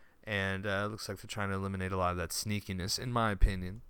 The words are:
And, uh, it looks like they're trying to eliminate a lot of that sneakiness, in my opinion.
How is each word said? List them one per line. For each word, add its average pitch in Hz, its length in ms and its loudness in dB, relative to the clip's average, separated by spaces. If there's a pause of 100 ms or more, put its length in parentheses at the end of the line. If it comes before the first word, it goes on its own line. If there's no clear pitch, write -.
(240)
And, 98 420 0
uh, 101 200 0
it 104 60 -2
looks 110 180 -8
like 101 100 -4
they're - 80 -14
trying 101 220 -2
to 98 60 0
eliminate 95 360 0
a 95 60 0
lot 90 140 4
of 87 60 0
that 85 120 -2
sneakiness, 101 680 -2
in 123 140 -4
my 113 200 4
opinion. 95 580 2